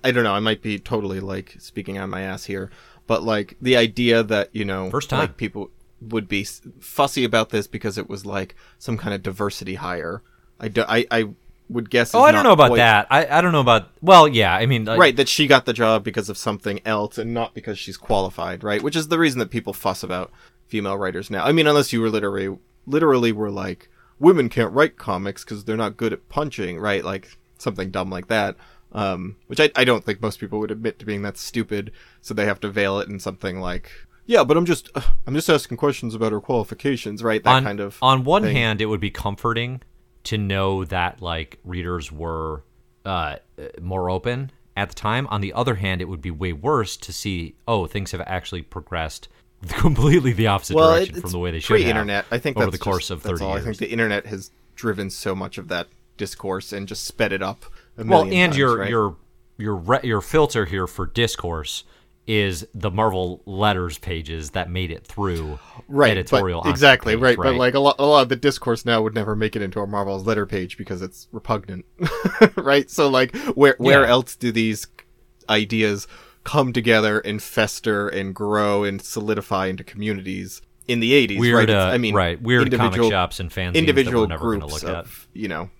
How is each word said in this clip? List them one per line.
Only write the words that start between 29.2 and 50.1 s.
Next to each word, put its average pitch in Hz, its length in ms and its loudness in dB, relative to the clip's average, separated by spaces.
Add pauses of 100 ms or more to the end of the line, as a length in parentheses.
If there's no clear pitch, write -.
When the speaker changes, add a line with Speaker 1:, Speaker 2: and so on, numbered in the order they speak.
Speaker 1:
which - 120 -8
I, 151 160 6
I 131 80 4
don't 120 220 2
think 101 160 -6
most 110 180 -6
people 107 200 -8
would 107 120 -4
admit 110 280 -6
to 110 60 -16
being 101 180 -6
that 101 140 -10
stupid, 104 540 -6 (300)
so - 120 -12
they 104 120 0
have 101 160 -2
to 104 80 -6
veil 98 300 0
it 98 100 -6
in 98 100 -10
something 92 400 -8
like, 90 320 -6 (340)
"Yeah, 226 200 6
but 147 100 4
I'm 175 100 2
just, 170 300 -2
uh, 135 60 -6 (260)
I'm 127 60 -4
just 151 160 -2
asking 143 280 2
questions 135 380 -2
about 110 160 0
her 104 80 -4
qualifications," 113 840 -4
right? 110 200 0
That 117 60 4
Speaker 2:
On, 131 140 6
Speaker 1:
kind 101 160 -6
of 101 220 -8
Speaker 2:
on 131 220 4
one 180 200 2
Speaker 1:
thing. - 120 2
Speaker 2:
hand, 110 260 0
it 110 40 0
would 107 160 -2
be 104 100 -2
comforting 117 680 -4 (420)
to 110 160 -4
know 98 460 0
that, 90 360 -4
like, 82 420 -8
readers 87 480 -6
were, 80 520 -8 (420)
uh, 85 300 -4 (460)
more 90 280 -4
open 120 420 -4 (240)
at 101 140 -4
the - 60 -18
time. 113 320 -4
On 104 140 -4
the 98 120 -6
other 123 220 -2
hand, 92 260 -4
it 90 40 -6
would 82 160 -10
be 87 100 -8
way 85 220 -4
worse 107 440 -2
to - 160 -16
see, 90 400 -6 (140)
oh, 107 180 0
things 98 260 -8
have 110 140 -8
actually 90 380 -8
progressed - 640 -10 (340)
<laughs> 90 60 -12
completely 139 680 4